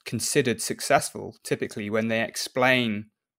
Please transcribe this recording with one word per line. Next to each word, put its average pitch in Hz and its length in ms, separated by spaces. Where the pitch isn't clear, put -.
considered 120 560
successful, - 840
typically, - 460
when 110 180
they 113 160
explain 120 880